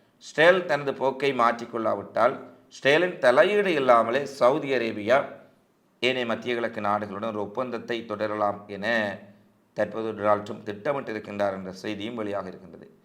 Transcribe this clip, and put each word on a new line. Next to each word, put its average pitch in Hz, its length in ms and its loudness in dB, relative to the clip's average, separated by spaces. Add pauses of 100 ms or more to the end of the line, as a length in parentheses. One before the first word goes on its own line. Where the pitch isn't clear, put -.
(200)
இஸ்ரேல் 175 440 6
தனது 143 300 -2
போக்கை 135 380 0
மாற்றிக்கொள்ளாவிட்டால், 117 1080 0 (280)
இஸ்ரேலின் 165 500 0
தலையீடு 180 540 4
இல்லாமலே 127 520 4
சவுதி 135 480 2
அரேபியா 113 520 2 (760)
ஏனைய 127 260 0
மத்திய 113 280 -4
கிழக்கு 113 260 -4
நாடுகளுடன் 104 480 -2
ஒரு 107 120 -6
ஒப்பந்தத்தை 117 640 -6
தொடரலாம் 104 640 -4
என 101 520 -2 (540)
தற்போது 110 400 -4
டொனால்ட் 104 380 0
ட்ரம்ப் 107 160 -14
திட்டமிட்டிருக்கின்றார் 104 880 -4
என்ற 92 200 -10
செய்தியும் 107 460 -8
வெளியாக 101 280 -6
இருக்கின்றது. 90 440 -18 (140)